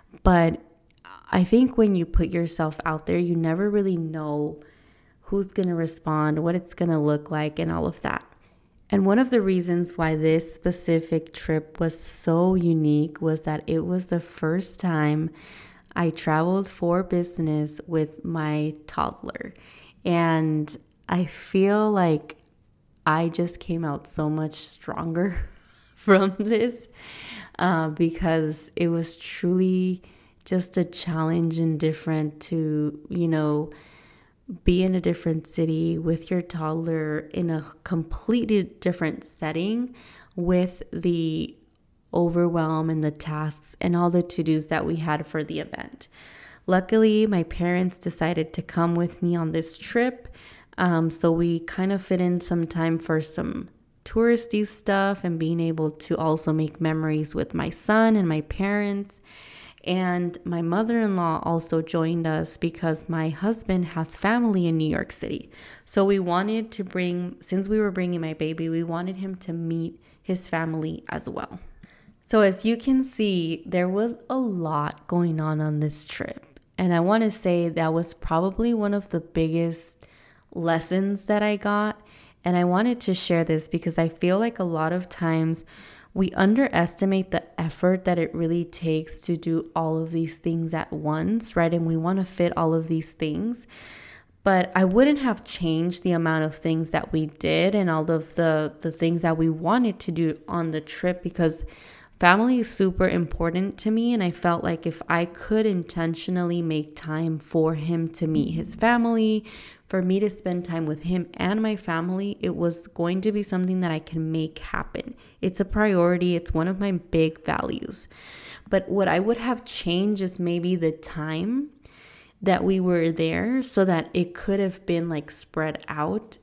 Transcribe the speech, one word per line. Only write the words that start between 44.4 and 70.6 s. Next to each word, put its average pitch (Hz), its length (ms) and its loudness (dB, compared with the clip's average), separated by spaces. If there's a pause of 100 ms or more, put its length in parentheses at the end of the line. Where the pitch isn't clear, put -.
that - 180 -2
we 165 120 -2
had 156 300 -2
for 156 160 -4
the 151 180 -6
event. - 480 -14 (580)
Luckily, 214 600 6
my 190 160 2
parents 180 560 0
decided 160 540 -2
to - 100 -6
come 170 320 0
with 170 280 -2
me 175 120 2
on 160 180 0
this 160 260 -4
trip. 247 500 -2 (480)
Um, 165 320 2
so 165 240 2
we 170 280 2
kind 190 320 -2
of 190 120 -2
fit 185 160 0
in 180 200 2
some 170 260 0
time 165 320 0
for 160 240 0
some - 460 -8 (360)
touristy 233 640 2
stuff 196 580 0
and 170 140 -2
being 165 220 0
able 160 300 0
to - 280 -4
also 156 340 0
make 156 300 -2
memories 156 520 0
with - 200 -4
my 165 160 -4
son 220 460 4
and 185 120 2
my 156 140 0
parents. 202 800 -4 (640)
And 180 580 0
my 170 180 -2
mother-in-law 190 800 0
also 165 400 0
joined 165 440 0
us 160 300 -2
because 160 500 -2
my 160 220 -2
husband 190 560 -2
has 165 320 -6
family 208 500 2
in 165 120 2
New 156 100 0
York - 240 -2
City. - 380 -8 (340)
So 196 220 2
we 196 120 4
wanted 202 540 0
to 196 120 -8
bring, 180 560 -4
since 190 280 -2
we 214 100 2
were 208 120 2
bringing 180 320 -2
my 160 100 -4
baby, 160 380 -4
we 165 120 0
wanted 175 340 -6
him 190 200 -8
to 180 160 -10
meet 165 480 -4 (220)
his 185 260 -4
family 160 640 -4